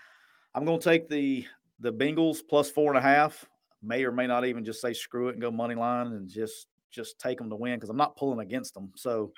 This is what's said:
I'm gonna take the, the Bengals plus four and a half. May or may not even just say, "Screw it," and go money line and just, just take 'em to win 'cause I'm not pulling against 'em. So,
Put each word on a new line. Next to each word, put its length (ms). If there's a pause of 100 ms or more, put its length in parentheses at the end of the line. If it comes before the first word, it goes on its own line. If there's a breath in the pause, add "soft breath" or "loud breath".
(560 soft breath)
I'm 100
gonna 140
take 300
the, 360 (340 loud breath)
the 140
Bengals 540
plus 240
four 180
and 80
a 40
half. 440 (380)
May 200
or 80
may 160
not 180
even 200
just 160
say, 120
"Screw 360
it," 40
and 80
go 100
money 240
line 320
and 200
just, 400 (240)
just 280
take 200
'em 120
to 40
win 240
'cause 100
I'm 80
not 200
pulling 220
against 360
'em. 200
So, 420